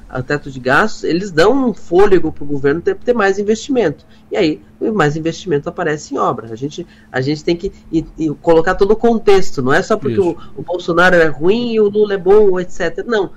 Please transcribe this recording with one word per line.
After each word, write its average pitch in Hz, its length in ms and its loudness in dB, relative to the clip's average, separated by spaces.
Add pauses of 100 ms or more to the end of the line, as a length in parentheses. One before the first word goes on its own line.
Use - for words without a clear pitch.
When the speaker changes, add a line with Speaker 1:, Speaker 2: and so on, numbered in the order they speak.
(140)
Speaker 1:
o 131 100 -6
teto 147 280 -6
de 135 80 -12
gastos, 143 440 0
eles 185 280 -2
dão 233 380 2
um 196 40 -4
fôlego 175 580 2
pro 147 140 -8
governo 143 360 -2
ter, 196 140 -2
ter 240 180 -2
mais 196 260 0
investimento. 214 640 -2 (260)
E - 60 -4
aí, 160 240 0 (320)
mais 151 220 -6
investimento 160 520 -6
aparece 165 460 -8
em - 40 -6
obra. 135 340 -6
A 113 40 -12
gente, 143 300 -10 (260)
a 127 80 -6
gente 147 240 -4
tem 175 120 -2
que 190 160 -8 (200)
ir, 160 140 -2 (120)
ir 151 180 -4
colocar 165 400 2
todo 196 160 2
o 214 40 4
contexto, 202 640 4
não 127 120 2
é 180 80 4
só - 160 -2
porque - 220 -2
Speaker 2:
Isso. 170 180 0 (180)
Speaker 1:
o, - 60 -14
o - 20 -8
Bolsonaro 175 520 2
é 165 120 6
ruim 226 460 0
e 220 60 0
o 208 100 4
Lula 208 240 0
é 196 40 -2
bom, 190 420 4
et 180 100 -6
cetera. 170 360 -4
Não, 208 320 -2